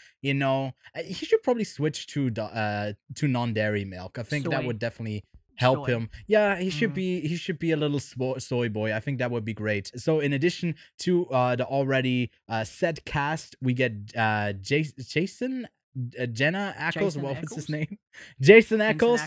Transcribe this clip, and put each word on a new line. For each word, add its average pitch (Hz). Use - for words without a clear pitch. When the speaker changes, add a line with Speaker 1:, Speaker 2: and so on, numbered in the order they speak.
Speaker 1:
you 139
know. 135
Uh, 127
he -
should 440
probably 240
switch -
to 135
da-, 110
uh, 104
to 151
non-dairy 107
milk. 92
I 120
think 147
that 139
Speaker 2:
Soy. 123
Speaker 1:
would 117
definitely 110
help 135
Speaker 2:
Soy. 123
Speaker 1:
him. 117
Yeah, 202
he 185
should 175
Speaker 2:
Mm. 139
Speaker 1:
be, 180
he 151
should 165
be 165
a 156
little 147
swo-, 127
soy 120
boy. 107
I 110
think 135
that 123
would 117
be 113
great. 107
So 156
in 143
addition 160
to, 175
uh, 127
the 123
already, 131
uh, 110
set -
cast, 151
we 127
get, 123
uh, 107
Jas-, 139
Jason, 247
uh, 127
Jenna 156
Ackles. 165
Speaker 2:
Jason 143
Speaker 1:
What 165
was 156
his 147
Speaker 2:
Ackles? -
Speaker 1:
name? 156
<laughs> -
Jason 214
Speaker 2:
Jensen 214
Speaker 1:
Ackles 233